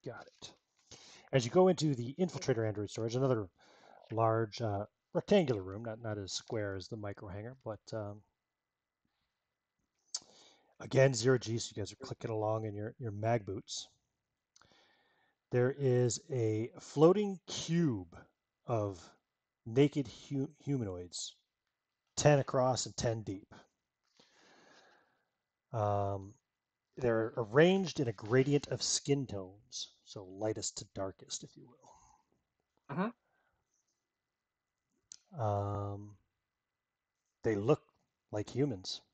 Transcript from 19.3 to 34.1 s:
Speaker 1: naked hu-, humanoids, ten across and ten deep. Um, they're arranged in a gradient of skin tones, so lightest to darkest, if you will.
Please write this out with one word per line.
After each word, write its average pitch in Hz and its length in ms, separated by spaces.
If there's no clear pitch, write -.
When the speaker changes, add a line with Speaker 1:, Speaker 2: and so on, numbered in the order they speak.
Speaker 1:
naked 139 420
hu-, 143 220
humanoids, 98 720
ten 147 240
across 127 440
and 107 100
ten 113 280
deep. 101 320
Um, 101 640
they're 113 380
arranged 156 640
in 123 80
a 113 40
gradient 135 560
of 123 140
skin 139 440
tones, 98 680
so 104 200
lightest 107 540
to 107 60
darkest, - 480
if - 140
you - 100
will. - 1300